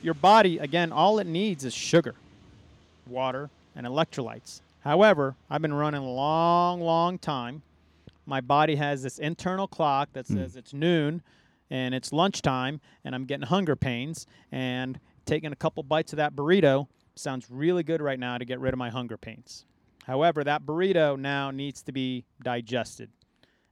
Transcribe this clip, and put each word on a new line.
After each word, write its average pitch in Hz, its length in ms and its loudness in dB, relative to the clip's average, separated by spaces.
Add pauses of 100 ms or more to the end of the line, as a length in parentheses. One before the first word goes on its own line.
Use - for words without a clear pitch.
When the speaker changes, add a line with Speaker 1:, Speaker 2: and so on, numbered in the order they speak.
Speaker 1:
your 160 140 -2
body, 180 440 6
again, 160 340 0
all 196 260 4
it 196 80 -2
needs 170 380 -2
is 120 100 -6
sugar, - 400 2 (920)
water, 131 420 -4 (240)
and 127 100 -12
electrolytes. 123 760 -4 (240)
However, 151 500 4 (160)
I've 151 120 -2
been 151 120 -2
running 147 280 -2
a 131 60 -6
long, 170 720 2
long 170 380 0
time. 135 440 -6 (640)
My 135 160 -2
body 147 360 4
has 143 260 -2
this 135 160 -8
internal 180 480 -4
clock 143 460 0
that 131 160 -12
Speaker 2:
Hmm. 123 80 0
Speaker 1:
says 90 180 -6
it's - 180 -20
noon 160 500 2 (460)
and 127 280 -4
it's - 160 -6
lunchtime 147 680 0 (240)
and 131 100 -8
I'm 131 100 -6
getting 139 240 -8
hunger 175 260 2
pains, 131 520 -4 (260)
and 127 480 -6 (240)
taking 156 260 -4
a 143 60 -10
couple 160 260 -4
bites 156 300 -2
of 151 60 -6
that 147 180 0
burrito 143 500 4 (300)
sounds 131 340 -8
really 165 320 0
good 156 180 -2
right 135 200 -4
now 123 180 -4
to - 60 -8
get 127 160 -6
rid 131 120 -2
of 127 60 -4
my 120 120 -6
hunger 117 260 -8
pains. - 480 -18 (400)
However, 151 380 2
that 143 240 0
burrito 160 500 2
now 139 360 -4
needs 139 320 -8
to 143 80 -10
be 127 320 -4 (180)
digested, 120 640 -4 (640)